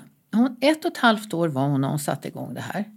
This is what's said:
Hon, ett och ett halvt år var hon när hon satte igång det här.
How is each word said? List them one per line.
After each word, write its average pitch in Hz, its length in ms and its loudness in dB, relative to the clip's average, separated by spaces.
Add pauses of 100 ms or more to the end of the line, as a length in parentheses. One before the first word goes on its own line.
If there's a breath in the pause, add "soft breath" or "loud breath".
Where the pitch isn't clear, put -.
(320)
Hon, 247 280 2
ett 311 240 2
och 339 60 -2
ett 339 80 -6
halvt 220 360 2
år 165 140 2
var 139 200 0
hon 139 120 2
när 135 80 0
hon 147 100 -2
satte - 300 -4
igång - 260 -10
det - 60 -8
här. 156 240 -6 (120)